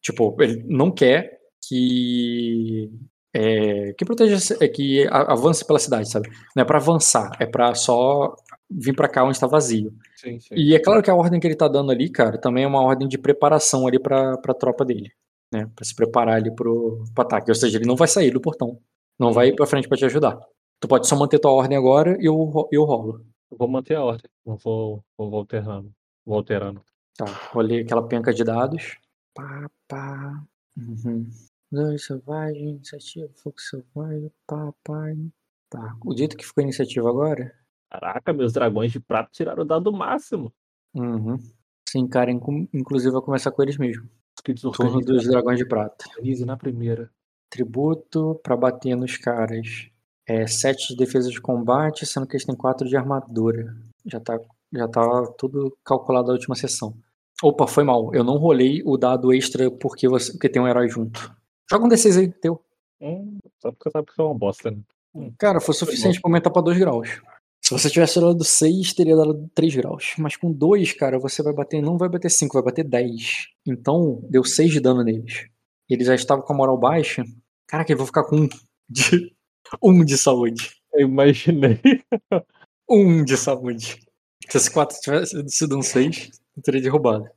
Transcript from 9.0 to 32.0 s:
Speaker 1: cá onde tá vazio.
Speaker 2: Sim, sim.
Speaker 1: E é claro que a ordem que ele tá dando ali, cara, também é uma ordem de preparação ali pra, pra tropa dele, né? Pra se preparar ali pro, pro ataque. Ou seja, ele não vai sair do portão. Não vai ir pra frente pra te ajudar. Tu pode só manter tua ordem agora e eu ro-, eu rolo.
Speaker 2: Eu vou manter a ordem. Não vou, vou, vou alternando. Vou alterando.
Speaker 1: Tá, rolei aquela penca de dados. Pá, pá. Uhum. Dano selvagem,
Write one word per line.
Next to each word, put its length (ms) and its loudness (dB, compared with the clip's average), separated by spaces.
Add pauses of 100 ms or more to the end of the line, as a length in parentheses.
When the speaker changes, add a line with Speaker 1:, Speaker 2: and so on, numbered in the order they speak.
Speaker 1:
cá 160 2
onde 140 0
tá 80 0
vazio. 460 0 (240)
Speaker 2:
Sim, 240 -14
sim. 140 -20
Speaker 1:
E 200 6
é 40 8
claro 240 4
que 80 2
a 40 6
ordem 260 2
que 60 0
ele 100 4
tá 120 4
dando 220 0
ali, 200 2
cara, 280 2
também 260 0
é 20 2
uma 160 2
ordem 260 2
de 100 -6
preparação 680 2
ali 120 2
pra, 400 0
pra 160 -4
tropa 300 0
dele, 260 -6 (420)
né? 220 -6
Pra 100 -18
se 100 -10
preparar 420 2
ali 180 0
pro, 500 -2 (100)
pro 100 2
ataque. 260 -2
Ou 40 6
seja, 240 0
ele 80 0
não 100 2
vai 120 4
sair 220 2
do 100 -2
portão. 380 -8 (400)
Não 140 4
vai 160 6
ir 80 2
pra 100 2
frente 220 -2
pra 100 0
te 60 2
ajudar. 340 0 (420)
Tu 80 -8
pode 180 4
só 100 2
manter 220 2
tua 140 6
ordem 260 4
agora 420 4
e 60 0
eu 100 4
ro-, 360 -2
eu 120 4
rolo. 400 -4 (260)
Speaker 2:
Eu 80 -20
vou 100 -2
manter 260 -4
a 100 -4
ordem. 260 -6 (140)
Não 120 -10
vou, 480 -6 (120)
vou, 140 -10
vou 100 -6
alternando. 520 -10 (340)
Vou 100 -4
alterando. 460 -6 (340)
Speaker 1:
Tá, 100 -6 (260)
rolei 300 0
aquela 240 -2
penca 260 -2
de 100 -2
dados. 540 -4 (380)
Pá, 340 -16 (180)
pá. 560 -12 (340)
Uhum. 520 -8 (420)
Dano 280 -4
selvagem, 720 -10